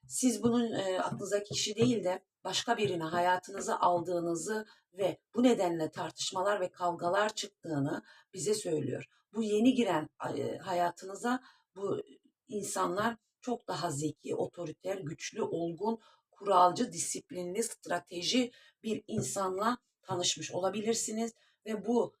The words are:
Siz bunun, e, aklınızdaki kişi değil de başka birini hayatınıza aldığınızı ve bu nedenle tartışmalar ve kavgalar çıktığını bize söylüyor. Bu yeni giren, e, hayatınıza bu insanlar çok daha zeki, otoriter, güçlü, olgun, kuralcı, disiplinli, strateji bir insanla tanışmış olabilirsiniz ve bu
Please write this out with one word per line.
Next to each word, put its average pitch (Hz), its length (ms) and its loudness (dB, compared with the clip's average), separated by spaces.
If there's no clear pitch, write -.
Siz 226 360 0
bunun, 233 300 2
e, 185 280 0
aklınızdaki 202 520 -2
kişi 214 220 -2
değil 233 280 4
de 180 200 0
başka 214 340 0
birini 185 260 0
hayatınıza 180 760 0
aldığınızı 175 840 0
ve 180 240 0
bu 240 80 4
nedenle 170 480 4
tartışmalar 185 720 -2
ve 180 100 -2
kavgalar 180 640 0
çıktığını - 680 -2
bize - 200 0
söylüyor. 156 520 -2
Bu 226 100 -2
yeni 214 300 6
giren, 175 360 2
e, - 200 -4
hayatınıza 190 840 -2
bu 190 260 -4
insanlar 202 680 -2
çok - 260 -6
daha 165 240 -4
zeki, 147 440 -4
otoriter, 175 640 -6
güçlü, 175 440 -8
olgun, 170 580 -4
kuralcı, 180 640 4
disiplinli, 180 680 -4
strateji 175 880 -2
bir 220 240 -4
insanla 202 680 0
tanışmış 175 500 -2
olabilirsiniz 220 800 0
ve 208 200 -4
bu 233 340 2